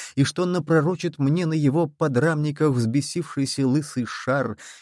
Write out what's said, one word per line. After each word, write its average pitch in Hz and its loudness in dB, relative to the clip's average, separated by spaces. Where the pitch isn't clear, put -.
и 139 2
что 175 0
он 180 0
напророчит 165 0
мне 151 2
на 160 -2
его 151 2
подрамниках 151 0
взбесившийся 135 -2
лысый 131 0
шар 127 -4